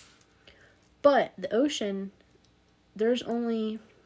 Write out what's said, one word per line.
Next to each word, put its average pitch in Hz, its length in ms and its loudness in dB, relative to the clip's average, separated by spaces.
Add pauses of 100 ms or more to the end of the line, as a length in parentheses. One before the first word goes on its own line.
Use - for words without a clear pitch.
(1000)
But 269 380 4
the 180 140 -8
ocean, 202 580 -2 (840)
there's 226 280 0
only 226 560 -4 (260)